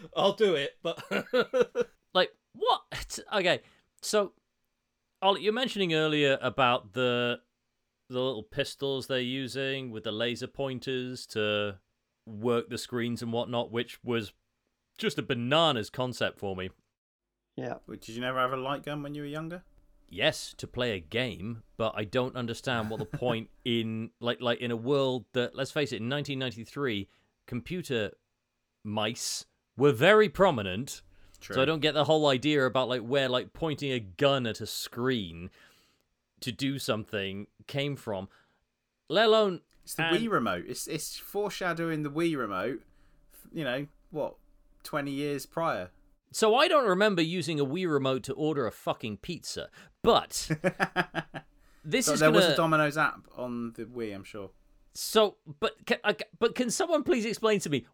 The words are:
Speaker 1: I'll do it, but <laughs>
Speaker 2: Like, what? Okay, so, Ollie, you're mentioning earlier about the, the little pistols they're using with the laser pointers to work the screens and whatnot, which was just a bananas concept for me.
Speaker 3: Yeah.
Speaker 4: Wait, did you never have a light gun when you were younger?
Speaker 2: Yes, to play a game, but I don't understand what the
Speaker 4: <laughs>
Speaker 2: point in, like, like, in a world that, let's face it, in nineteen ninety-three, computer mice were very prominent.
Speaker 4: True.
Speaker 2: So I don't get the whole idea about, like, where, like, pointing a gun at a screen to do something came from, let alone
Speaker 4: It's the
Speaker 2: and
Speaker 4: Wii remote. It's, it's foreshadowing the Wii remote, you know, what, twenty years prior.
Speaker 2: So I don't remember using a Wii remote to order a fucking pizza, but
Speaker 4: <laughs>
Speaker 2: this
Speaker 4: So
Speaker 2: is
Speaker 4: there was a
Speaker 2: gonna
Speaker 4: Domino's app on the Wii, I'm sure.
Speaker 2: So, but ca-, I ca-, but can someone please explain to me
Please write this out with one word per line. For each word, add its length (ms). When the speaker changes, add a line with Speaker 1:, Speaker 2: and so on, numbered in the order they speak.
Speaker 1:
I'll 160
do 240
it, 260
but 300
<laughs> 1000
Speaker 2:
Like, 180
what? 640
Okay, 260
so, 300
Ollie, 200
you're 100
mentioning 420
earlier 480
about 520
the, 480
the 120
little 220
pistols 640
they're 120
using 720
with 140
the 80
laser 340
pointers 800
to 520
work 440
the 80
screens 440
and 120
whatnot, 360
which 320
was 300
just 220
a 40
bananas 640
concept 500
for 160
me. 140
Speaker 3:
Yeah. 280
Speaker 4:
Wait, 140
did 160
you 60
never 180
have 140
a 40
light 280
gun 180
when 100
you 100
were 40
younger? 360
Speaker 2:
Yes, 520
to 80
play 240
a 80
game, 640
but 200
I 60
don't 320
understand 560
what 80
the 60
Speaker 4:
<laughs> 120
Speaker 2:
point 320
in, 540
like, 200
like, 200
in 100
a 60
world 580
that, 220
let's 160
face 200
it, 60
in 100
nineteen 300
ninety-three, 720
computer 640
mice 640
were 160
very 380
prominent. 720
Speaker 4:
True. 140
Speaker 2:
So 80
I 20
don't 160
get 140
the 100
whole 220
idea 400
about, 200
like, 140
where, 260
like, 260
pointing 380
a 80
gun 460
at 160
a 60
screen 800
to 100
do 260
something 720
came 300
from, 340
let 160
alone 360
Speaker 4:
It's 120
the 80
Speaker 2:
and 140
Speaker 4:
Wii 120
remote. 380
It's, 180
it's 320
foreshadowing 840
the 80
Wii 260
remote, 460
you 120
know, 240
what, 240
twenty 280
years 360
prior. 420
Speaker 2:
So 240
I 120
don't 200
remember 340
using 400
a 40
Wii 240
remote 340
to 100
order 340
a 40
fucking 460
pizza, 520
but 460
Speaker 4:
<laughs> 680
Speaker 2:
this 220
Speaker 4:
So 60
Speaker 2:
is 60
Speaker 4:
there 120
was 120
a 60
Speaker 2:
gonna 80
Speaker 4:
Domino's 400
app 240
on 360
the 120
Wii, 280
I'm 120
sure. 240
Speaker 2:
So, 440
but 240
ca-, 180
I 100
ca-, 120
but 160
can 160
someone 320
please 220
explain 360
to 80
me 240